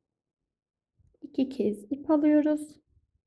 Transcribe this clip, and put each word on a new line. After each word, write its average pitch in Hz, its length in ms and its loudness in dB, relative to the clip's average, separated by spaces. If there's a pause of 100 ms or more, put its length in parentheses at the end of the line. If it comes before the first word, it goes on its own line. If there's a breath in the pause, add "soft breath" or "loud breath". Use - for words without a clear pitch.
(1200)
İki - 280 -4
kez - 420 -4
ip 285 180 -6
alıyoruz. 302 720 2 (460)